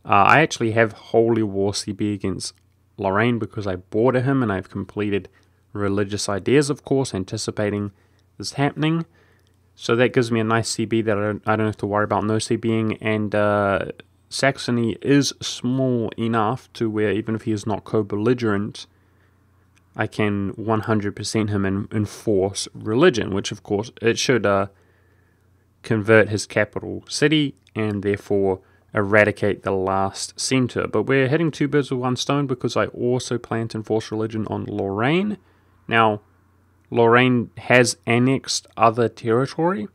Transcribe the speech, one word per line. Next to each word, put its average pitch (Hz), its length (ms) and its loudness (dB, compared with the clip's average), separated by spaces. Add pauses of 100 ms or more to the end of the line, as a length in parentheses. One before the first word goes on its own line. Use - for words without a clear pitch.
uh, 101 200 6
I 113 140 8
actually 123 320 0
have 113 220 2
Holy 113 500 2
War 98 300 -2
C - 180 -6
B 104 220 -2
against 95 400 -6 (420)
Lorraine 107 420 2
because 104 300 -6
I 92 80 -4
border 117 460 2
him, 135 200 0
and 107 120 0
I've 92 160 -6
completed 101 580 -4 (460)
religious 101 560 -2
ideas, 113 400 2
of - 160 -6
course, 135 280 -2
anticipating 104 800 -4 (460)
this - 160 -10
happening. 151 520 0 (680)
So 117 220 0
that 123 160 4
gives 117 180 2
me 113 80 2
a 110 60 0
nice 113 240 0
C 113 160 -2
B 113 160 0
that 104 160 0
I 101 40 -2
don't, 104 240 -4
I 107 120 2
don't 110 80 2
have 107 120 -2
to 104 100 -6
worry 104 180 0
about 98 180 0
no 110 160 0
C 117 160 -2
B-ing, 110 460 0
and, 107 340 -2
uh, 104 520 2 (420)
Saxony 120 720 -2
is 139 400 2
small 123 760 -2
enough 113 560 -2
to 113 160 -2
where 107 220 0
even 110 240 -2
if 107 60 -6
he 110 100 -4
is 107 160 -4
not 101 160 -4
co-belligerent, 107 1040 -2 (1040)
I 110 140 -4
can 101 440 -2
one 107 300 -2
hundred 104 360 -2
percent 104 320 -2
him 98 160 -2
and 98 260 -2
enforce 101 840 -2
religion, 110 600 2
which 101 180 -4
of 107 100 -12
course 101 300 -2 (100)
it 113 160 2
should, 113 280 0
uh, 98 220 2 (1160)
convert 110 440 4
his 101 180 -4
capital 95 600 -4
city 151 480 0 (180)
and 107 300 -4
therefore 98 560 0 (340)
eradicate 104 720 2
the 95 80 -2
last 95 640 -2
center. 127 480 -2
But 107 180 0
we're 135 260 2
hitting 160 200 0
two 143 200 -2
birds 143 220 0
with 123 100 -4
one 127 160 -2
stone 143 280 0
because 127 300 -4
I 104 120 2
also 123 500 -2
plan 113 320 -6
to 113 80 -8
enforce 110 340 -2
religion 110 360 -4
on 101 180 -4
Lorraine. 113 720 -2 (500)
Now, 110 320 2 (720)
Lorraine 120 680 4
has 123 380 4 (100)
annexed 123 720 0
other 113 320 4
territory 160 880 -2